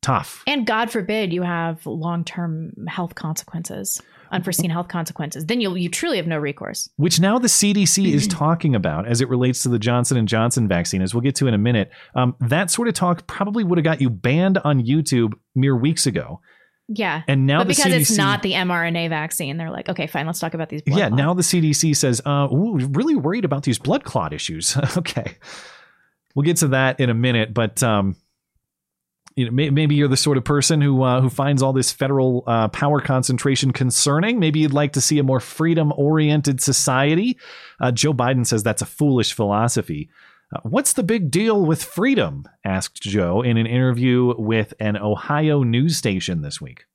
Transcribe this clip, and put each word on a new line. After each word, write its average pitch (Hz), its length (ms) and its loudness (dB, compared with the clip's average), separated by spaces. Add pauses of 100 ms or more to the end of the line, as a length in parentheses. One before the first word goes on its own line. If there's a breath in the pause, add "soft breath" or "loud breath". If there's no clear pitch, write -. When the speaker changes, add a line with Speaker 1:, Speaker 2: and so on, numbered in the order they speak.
Speaker 1:
tough. - 420 -2
Speaker 2:
And 262 220 -2
God 226 240 -2
forbid 208 420 -2
you 180 80 -2
have 170 460 -4
long-term 165 1000 -6
health 170 280 -8
consequences, - 840 -8 (320 loud breath)
unforeseen 175 380 0
health 175 200 -4
consequences. 165 580 -6
Then 240 120 0
you'll, 196 160 0
you 175 140 -2
truly 302 280 -2
have 165 100 -2
no 160 100 -2
recourse. - 500 -6 (100)
Speaker 1:
Which 156 220 2
now 202 200 4
the 240 100 2
C 208 240 4
D 196 140 4
C 196 260 2
is 143 140 2
Speaker 2:
<clears throat> 180 160 -4
Speaker 1:
talking 160 320 2
about 90 320 -2
as 120 140 0
it 135 60 0
relates 127 360 0
to 127 60 -2
the 120 100 2
Johnson 120 380 0
and 110 100 2
Johnson 113 400 2
vaccine, 92 340 0
as 92 140 -2
we'll 120 60 0
get 135 160 0
to 139 100 2
in 117 80 2
a - 20 2
minute. 107 320 2 (240 loud breath)
Um, 123 280 0
that 151 280 0
sort 240 180 0
of 220 60 0
talk 175 320 -2
probably 208 380 -4
would 175 160 2
have 151 40 0
got 160 160 0
you 131 120 2
banned 165 480 2
on 143 240 2
YouTube 123 500 0 (220)
mere 135 200 2
weeks 139 300 0
ago. 107 360 -4 (480 soft breath)
Speaker 2:
Yeah. 185 380 -4
Speaker 1:
And 135 200 4
now 147 140 2
Speaker 2:
But 185 80 0
Speaker 1:
the 185 40 2
Speaker 2:
because - 200 2
it's 160 160 2
Speaker 1:
C 226 40 2
D 208 40 2
C 202 40 2
Speaker 2:
not 202 220 0
the 190 100 -2
M 180 160 -2
R 170 160 0
N 170 100 -2
A 170 120 -2
vaccine, 156 500 -6
they're 165 140 -8
like, - 180 -10
"Okay, 170 160 -4
fine, 156 220 -6
let's 165 120 -6
talk 160 140 -6
about 160 160 -6
these 151 140 -10
blood 147 160 0
Speaker 1:
Yeah, 196 80 0
Speaker 2:
clots." 117 120 0
Speaker 1:
now 151 140 2
the 180 80 0
C 175 180 0
D 156 140 2
C 151 220 2
says, 123 280 0
uh, 143 280 0
"Ooh, 185 260 0 (140)
really 262 240 0
worried 196 300 -2
about 143 180 -2
these 120 160 0
blood 220 240 -2
clot 80 280 -4
issues." 80 500 -4
<laughs> - 160 -2
Okay. - 400 -6 (1000 loud breath)
We'll 143 80 0
get 165 140 2
to 165 100 2
that 131 320 2
in 127 100 2
a 113 60 2
minute, 113 360 0
but, 110 300 -2
um, 101 340 2 (1200)
you 127 100 0
know, 113 60 -4
may-, 139 200 2
maybe 147 240 2
you're 143 120 4
the 131 80 2
sort 139 220 2
of 120 60 0
person 147 380 2
who, 139 200 4
uh, 127 180 2
who 131 120 2
finds 139 320 0
all 135 100 0
this 131 180 0
federal, 131 540 0
uh, 117 220 2
power 143 340 0
concentration 131 680 0
concerning. 147 680 0
Maybe 156 220 2
you'd 151 120 2
like 147 220 0
to 135 80 0
see 151 160 2
a 147 60 2
more 131 160 2
freedom-oriented 151 1200 2
society. 151 800 2 (420 loud breath)
Uh, 123 100 0
Joe 139 220 0
Biden 123 320 2
says 113 160 0
that's 107 220 -2
a - 20 -6
foolish 131 480 0
philosophy. 104 760 -2 (440 soft breath)
Uh, - 60 -6
"What's 202 320 0
the 262 80 0
big 190 300 0
deal 208 340 2
with 160 180 0
freedom?" 165 600 -2 (200)
asked 95 380 -4
Joe 98 400 0
in 120 160 2
an 113 80 2
interview 123 720 2
with 110 420 -2
an 107 160 0
Ohio 143 680 0
news 127 340 2
station 92 460 -2
this 71 180 -10
week. 64 340 -18